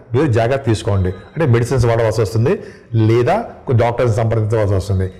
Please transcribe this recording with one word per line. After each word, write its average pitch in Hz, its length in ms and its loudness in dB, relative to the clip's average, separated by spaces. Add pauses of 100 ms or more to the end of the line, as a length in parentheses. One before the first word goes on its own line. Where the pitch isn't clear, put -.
(140)
మీరు 147 140 2
జాగ్రత్త 117 380 0
తీసుకోండి. 98 440 0
అంటే 151 360 -6
medicines 120 400 2
వాడవలసి 117 360 0
వస్తుంది, 120 420 0 (300)
లేదా 120 520 2 (260)
డాక్టర్ని 117 420 2
సంప్రదించవలసి 110 600 0
వస్తుంది. 95 460 -2